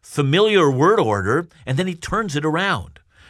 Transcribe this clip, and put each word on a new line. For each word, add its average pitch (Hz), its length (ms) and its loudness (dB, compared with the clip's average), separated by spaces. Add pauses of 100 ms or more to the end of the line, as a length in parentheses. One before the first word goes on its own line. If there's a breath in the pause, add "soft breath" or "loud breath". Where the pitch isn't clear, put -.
familiar 165 680 2
word 170 300 2
order 110 480 0 (160 soft breath)
and 131 140 -2
then 185 80 -2
he 180 80 -6
turns 196 420 -6
it 147 80 -4
around. 156 560 -4 (300 soft breath)